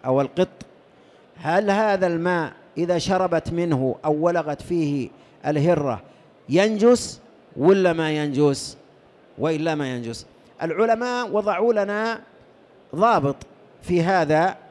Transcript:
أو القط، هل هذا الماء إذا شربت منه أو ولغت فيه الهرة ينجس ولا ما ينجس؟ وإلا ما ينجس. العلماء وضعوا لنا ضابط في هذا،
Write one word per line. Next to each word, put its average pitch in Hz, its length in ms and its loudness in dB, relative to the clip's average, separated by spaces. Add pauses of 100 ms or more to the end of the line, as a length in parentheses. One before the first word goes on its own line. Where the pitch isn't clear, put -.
أو 131 160 2
القط، 185 280 -2 (880)
هل 196 340 0
هذا 196 360 2
الماء 170 460 -2 (260)
إذا 170 200 0
شربت 175 540 -2
منه 156 520 0
أو 151 160 2
ولغت 160 420 -2
فيه 143 460 -2 (380)
الهرة 147 560 0 (460)
ينجس 214 720 2 (360)
ولا 185 360 4
ما 160 180 -2
ينجس؟ 147 680 0 (600)
وإلا 156 360 -2
ما 139 200 -4
ينجس. 117 320 -10 (360)
العلماء 226 680 -2
وضعوا 208 420 0
لنا 214 480 -2 (760)
ضابط 160 420 2 (460)
في 175 200 0
هذا، 165 540 2 (140)